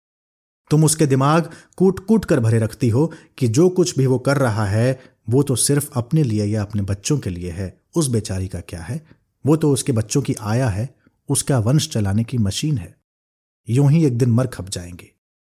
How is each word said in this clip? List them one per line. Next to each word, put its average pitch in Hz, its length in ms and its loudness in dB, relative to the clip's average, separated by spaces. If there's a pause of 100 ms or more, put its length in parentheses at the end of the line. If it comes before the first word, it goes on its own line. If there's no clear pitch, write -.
(720)
तुम 156 140 4
उसके 151 220 2
दिमाग 143 440 2 (260)
कूट 185 300 0
कूट 220 180 4
कर 147 160 2
भरे 113 180 2
रखती 110 300 0
हो 143 240 2 (260)
कि 123 100 0
जो 147 200 4
कुछ 180 300 0
भी 135 80 2
वो 127 120 2
कर 139 180 0
रहा 113 300 0
है, 117 340 0 (280)
वो 127 140 2
तो 139 140 -2
सिर्फ - 380 0
अपने 143 280 0
लिए 107 220 0
या 104 180 -2
अपने 104 200 -4
बच्चों 101 360 -4
के - 120 -8
लिए 87 200 -8
है। 90 300 -10 (160)
उस 160 120 0
बेचारी 101 400 -4
का - 120 -10
क्या 85 220 -12
है? 131 240 -10 (400)
वो 156 100 4
तो 156 160 2
उसके 131 200 -2
बच्चों 120 300 -2
की 127 180 -4
आया 113 280 0
है, 104 260 -4 (340)
उसका 139 300 0
वंश 120 300 0
चलाने 104 360 -2
की 120 140 -6
मशीन 117 400 -2
है। - 180 -14 (720)
यूं 135 220 4
ही 160 160 4
एक 120 120 0
दिन 123 120 2
मर 120 160 2
खप 92 220 -10
जाएंगे। 87 440 -12 (340)